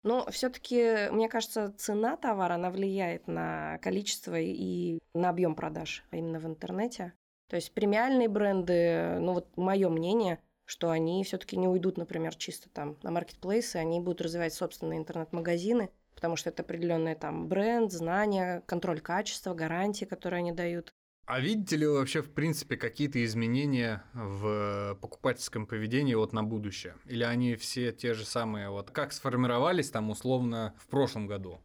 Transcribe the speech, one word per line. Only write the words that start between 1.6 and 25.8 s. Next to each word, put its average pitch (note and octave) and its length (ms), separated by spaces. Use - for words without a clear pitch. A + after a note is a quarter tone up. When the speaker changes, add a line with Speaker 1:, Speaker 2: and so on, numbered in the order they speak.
Speaker 1:
цена A3 400
товара, F#3+ 360
она F3 160
влияет F#3+ 580
на D#3+ 520
количество F#3 600
и F3 600
на F3+ 140
объём E3+ 260
продаж D#3+ 560
именно E3 280
в D#3+ 60
интернете. F3+ 680
То - 60
есть E3+ 180
премиальные A3+ 560
бренды, F3 920
ну F3 140
вот F3 140
моё F#3 320
мнение, F3 480
что - 260
они E3 320
всё-таки F#3+ 340
не F#3 100
уйдут, F#3 300
например, E3 380
чисто - 340
там D3 320
на - 80
маркетплейсы, F#3 680
они E3 220
будут F3 220
развивать E3 320
собственные E3 460
интернет-магазины, E3+ 920
потому E3+ 220
что - 140
это E3+ 120
определённый E3 520
там D#3+ 340
бренд, G#3+ 420
знания, F3+ 760
контроль E3+ 340
качества, F#3 540
гарантии, F3 500
которые F3 340
они F3 120
дают. E3+ 400
Speaker 2:
А B2+ 140
видите F#3+ 380
ли D3+ 100
вы D3 120
вообще, C3+ 220
в C#3+ 120
принципе, D3 420
какие-то C3 480
изменения A#2 800
в G2+ 880
покупательском - 680
поведении A#2 480